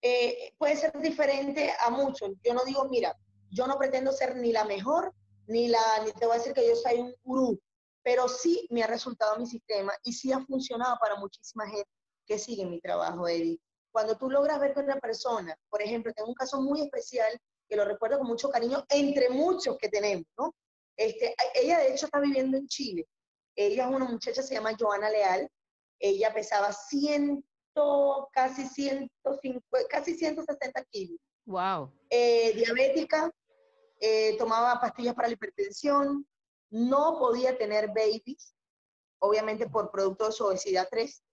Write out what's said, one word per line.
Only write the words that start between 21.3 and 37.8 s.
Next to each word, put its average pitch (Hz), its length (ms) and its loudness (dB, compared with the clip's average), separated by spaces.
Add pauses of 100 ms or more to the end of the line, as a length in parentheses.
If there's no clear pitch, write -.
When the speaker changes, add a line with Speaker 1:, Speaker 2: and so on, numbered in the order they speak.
Speaker 1:
e-, - 300 0
ella, 330 160 4
de 262 140 4
hecho, 285 140 -4
está 285 140 0
viviendo 262 360 2
en 277 100 -2
Chile. 190 400 -6 (500)
Ella 254 320 2
es 262 60 0
una 262 100 0
muchacha, 240 380 -4
se 262 120 -6
llama 220 240 -2
Joana 208 320 0
Leal. 196 380 2 (500)
Ella 202 340 2
pesaba 208 400 0
cien, 285 720 0 (880)
casi 262 340 0
ciento 277 760 -4
cincuenta, 254 480 -2
casi 302 260 -2
ciento 320 280 -2
sesenta 277 480 -6
kilos. 185 280 -10 (280)
Speaker 2:
Wow. 180 460 -4 (180)
Speaker 1:
Eh, 233 440 4
diabética, 240 760 2 (720)
eh, 220 380 2
tomaba 240 420 2
pastillas 240 340 -2
para 233 140 0
la 233 60 -2
hipertensión, 277 920 0 (440)
no 269 480 2
podía 254 380 2
tener 214 320 0